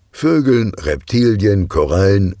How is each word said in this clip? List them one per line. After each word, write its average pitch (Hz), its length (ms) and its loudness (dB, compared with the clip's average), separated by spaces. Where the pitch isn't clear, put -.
Vögeln, 131 640 0
Reptilien, 101 920 0
Korallen, 92 720 0